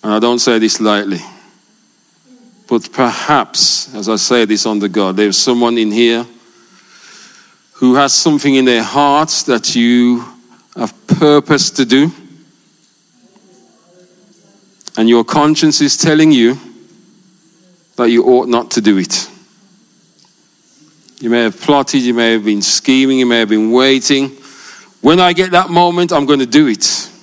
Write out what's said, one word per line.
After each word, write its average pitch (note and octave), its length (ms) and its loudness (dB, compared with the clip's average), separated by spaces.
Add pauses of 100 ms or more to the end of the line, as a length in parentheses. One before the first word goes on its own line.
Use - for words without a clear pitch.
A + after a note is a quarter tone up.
And G#2+ 100 -4
I G#2+ 60 0
don't A#2+ 200 0
say A2+ 200 0
this A2 220 0
lightly, G#2 400 -2 (1500)
but A#2 240 -4
perhaps, - 1000 -2
as G#2 140 -6
I A2 80 0
say A#2 280 0
this G#2 200 -2
under G#2 240 -2
God, F#2 280 -2
there's G2+ 200 0
someone A#2+ 400 0
in A2 140 -2
here A#2 360 0 (1500)
who B2+ 220 0
has C#3 180 0
something D3 420 0
in C3 120 2
their A#2 160 0
heart C#3+ 480 0 (160)
that A#2+ 280 -4
you A#2+ 500 0 (520)
have A2+ 180 -10 (120)
purpose D3 640 2
to C3+ 140 -2
do, C#3 280 2 (2750)
and A2 120 2
your A#2 160 4
conscience D3+ 560 0
is C#3+ 160 0
telling D#3 340 2
you B2 280 2 (1400)
that A#2 140 0
you A#2 140 2
ought B2+ 240 2
not A#2 240 -2
to A2+ 80 -2
do G2+ 180 2
it. - 300 -6 (1900)
You A#2 80 -6
may A#2 140 0
have A2 180 -4
plotted, C#3 400 0
you B2 140 -2
may A#2 180 0
have A2 120 -2
been G#2 180 -2
scheming, C3 560 0
you B2+ 80 0
may A#2+ 140 0
have G#2+ 100 -2
been A2 220 0
waiting. C3+ 580 0 (720)
"When E3 180 4
I F3+ 140 2
get F#3 160 -2
that F3+ 180 2
moment, F3 440 0
I'm C#3+ 120 0
gonna C3+ 220 0
do C#3 200 2
it." - 440 -4 (120)